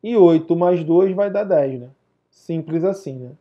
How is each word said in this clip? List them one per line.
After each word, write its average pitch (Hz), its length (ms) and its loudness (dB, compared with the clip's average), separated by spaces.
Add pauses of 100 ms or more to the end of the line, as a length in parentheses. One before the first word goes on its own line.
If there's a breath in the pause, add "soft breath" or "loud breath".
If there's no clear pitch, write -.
E 233 140 -4
oito 170 400 4
mais 175 260 0
dois 180 320 2
vai 202 160 -2
dar 202 140 -4
dez, 139 360 -2
né? 127 100 -18 (400)
Simples 160 520 -6
assim, 175 360 -6
né? 127 220 -16